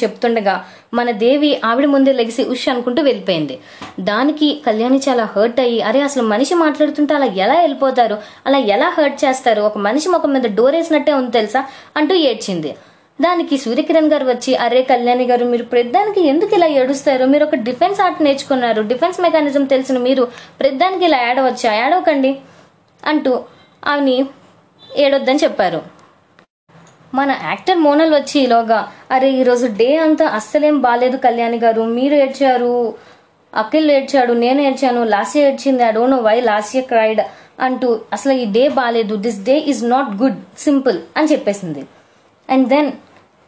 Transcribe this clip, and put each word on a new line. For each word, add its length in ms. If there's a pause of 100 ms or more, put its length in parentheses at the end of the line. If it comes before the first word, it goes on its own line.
చెప్తుండగా 640 (280)
మన 180
దేవి 540
ఆవిడ 200
ముందే 280
లెగిసి 300
ఉష్ 260
అనుకుంటూ 320
వెళ్ళిపోయింది. 580 (400)
దానికి 640
కళ్యాణి 440
చాలా 140
హర్ట్ 360
అయ్యి, 220
"అరే, 200
అసలు 220
మనిషి 320
మాట్లాడుతుంటే 580
అలా 120
ఎలా 300
వెళ్ళిపోతారు, 600 (300)
అలా 100
ఎలా 400
హర్ట్ 280
చేస్తారు, 360
ఒక 160
మనిషి 320
ముఖం 240
మీద 100
డోర్ 320
వేసినట్టే 380
ఉంది 180
తెలుసా" 320 (340)
అంటూ 180
ఏడ్చింది. 600 (460)
దానికి 360
సూర్యకిరణ్ 540
గారు 140
వచ్చి, 300
"అరే 260
కళ్యాణి 420
గారు, 220
మీరు 180
ప్రతిదానికి 640
ఎందుకు 280
ఇలా 120
ఏడుస్తారు? 580
మీరు 200
ఒక 100
డిఫెన్స్ 460
ఆర్ట్ 200
నేర్చుకున్నారు, 600
డిఫెన్స్ 400
మెకానిజం 420
తెలిసిన 340
మీరు 300 (320)
ప్రతిదానికి 460
ఇలా 260
ఏడవచ్చా? 560
ఏడవకండి" 500 (680)
అంటూ 380 (440)
ఆమెని 380 (720)
ఏడొద్దని 460
చెప్పారు. 380 (1300)
మన 300
యాక్టర్ 340
మోనల్ 360
వచ్చి 280
ఈలోగా, 500 (200)
"అరే, 200
ఈరోజు 360
డే 300
అంతా 300
అస్సలేం 540
బాలేదు 360
కళ్యాణి 400
గారు, 240
మీరు 340
ఏడ్చారు, 800 (640)
అఖిల్ 360
ఏడ్చాడు, 420
నేను 280
ఏడ్చాను, 420
లాస్య 440
ఏడ్చింది, 360
I 60
don't 240
know 80
why 240
లాస్య 340
cried" 420 (380)
అంటూ, 400 (140)
"అసలు 200
ఈ 120
డే 220
బాలేదు, 480
this 220 (120)
day 240
is 180
not 300
good, 120 (360)
simple" 280 (200)
అని 100
చెప్పేసింది. 600 (680)
And 100
then 240 (580)